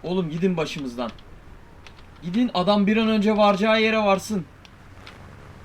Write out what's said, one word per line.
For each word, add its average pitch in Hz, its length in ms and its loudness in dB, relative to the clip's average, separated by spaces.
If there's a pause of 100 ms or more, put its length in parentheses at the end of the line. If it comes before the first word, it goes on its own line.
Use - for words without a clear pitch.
Oğlum 170 280 -2
gidin 170 260 0
başımızdan. 127 540 -6 (1120)
Gidin, 214 320 0
adam 196 320 2
bir 214 100 2
an 226 120 2
önce 214 280 2
varacağı 208 460 4
yere 220 160 2
varsın. 196 480 0 (1200)